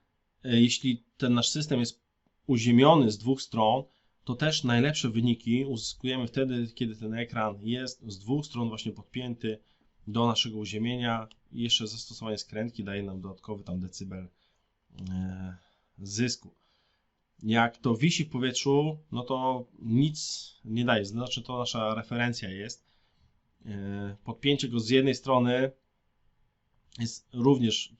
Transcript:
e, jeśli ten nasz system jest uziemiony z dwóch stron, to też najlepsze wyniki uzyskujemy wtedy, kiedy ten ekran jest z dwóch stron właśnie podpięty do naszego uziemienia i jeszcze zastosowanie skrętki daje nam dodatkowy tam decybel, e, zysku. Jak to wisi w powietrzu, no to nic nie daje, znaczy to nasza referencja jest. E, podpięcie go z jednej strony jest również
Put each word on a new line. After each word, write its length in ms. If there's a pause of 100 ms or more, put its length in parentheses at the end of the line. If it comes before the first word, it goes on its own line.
(440)
e, 160
jeśli 440 (120)
ten 180
nasz 140
system 320
jest 200 (460)
uziemiony 640
z 80
dwóch 240
stron, 420 (400)
to 100
też 300
najlepsze 460
wyniki 540
uzyskujemy 640
wtedy, 480
kiedy 220
ten 180
ekran 480
jest 440
z 120
dwóch 280
stron 220
właśnie 240
podpięty 640 (480)
do 200
naszego 320
uziemienia 720 (240)
i 100
jeszcze 240
zastosowanie 520
skrętki 460
daje 180
nam 180
dodatkowy 440
tam 160
decybel, 480 (800)
e, 460 (420)
zysku. 560 (880)
Jak 360
to 160
wisi 300
w 60
powietrzu, 680 (140)
no 100
to 440 (120)
nic 720 (120)
nie 200
daje, 200
znaczy 380
to 160
nasza 360
referencja 560
jest. 340 (840)
E, 580
podpięcie 440
go 120
z 100
jednej 240
strony 580 (1300)
jest 340
również 680